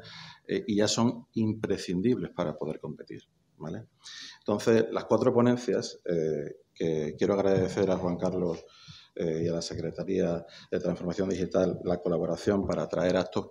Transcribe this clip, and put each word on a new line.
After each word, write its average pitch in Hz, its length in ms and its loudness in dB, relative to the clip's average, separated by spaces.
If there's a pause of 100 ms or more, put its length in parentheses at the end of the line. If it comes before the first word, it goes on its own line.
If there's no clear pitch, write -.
(460)
eh, 95 180 -2
y 104 120 0
ya 104 100 4
son 117 460 0
imprescindibles 104 1040 0
para 80 200 -2
poder 76 220 -6
competir, - 440 -12 (340)
¿vale? 87 320 -12 (500)
Entonces, 113 540 4
las 92 140 -4
cuatro 120 280 4
ponencias, 120 720 2
eh, 78 540 -2 (140)
que 78 460 -2
quiero 98 160 4
agradecer 95 560 4
a 92 60 2
Juan 90 200 0
Carlos, 90 480 -2 (520)
eh, 80 280 -2
y 85 40 0
a 82 60 0
la 82 80 -2
Secretaría 85 840 -2 (240)
de 92 80 0
Transformación 90 520 -2
Digital 92 520 2
la 87 180 0
colaboración 85 640 0
para 78 220 0
traer 87 300 2
a 92 60 4
estos - 280 -4